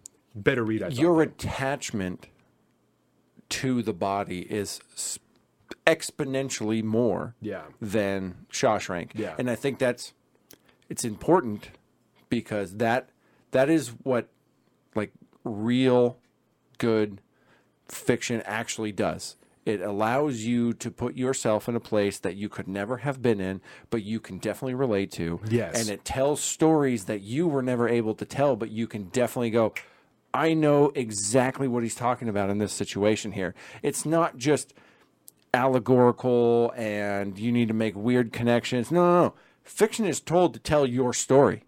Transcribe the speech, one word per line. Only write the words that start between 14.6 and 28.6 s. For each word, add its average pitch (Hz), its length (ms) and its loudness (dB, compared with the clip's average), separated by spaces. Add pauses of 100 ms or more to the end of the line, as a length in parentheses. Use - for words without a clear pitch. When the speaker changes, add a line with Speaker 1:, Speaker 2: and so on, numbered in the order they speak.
Speaker 2:
like, 104 160 -4 (320)
real 123 720 2 (640)
good 107 420 0 (680)
fiction - 560 -2
actually 107 480 -6
does. 90 440 -4 (320)
It 104 140 -2
allows 113 580 0
you 117 340 0
to - 160 -8
put - 260 -6
yourself 127 540 0
in 120 60 -2
a 113 40 -2
place 101 380 0
that 90 180 -6
you 101 140 -8
could 87 180 -10
never 101 300 -6
have 131 240 -6
been 113 180 2
in, 92 220 -4 (300)
but 117 100 -2
you 107 180 -6
can 95 200 -12
definitely 123 340 -6
relate 110 380 0
to. 85 360 -6
Speaker 1:
Yes. 113 320 -2
Speaker 2:
And 110 100 -2
it 101 140 -8
tells 139 380 0
stories 143 640 2
that 104 160 -4
you 123 260 -2
were 139 140 0
never 123 260 0
able 113 280 2
to - 100 -8
tell, 139 300 0
but 107 160 -6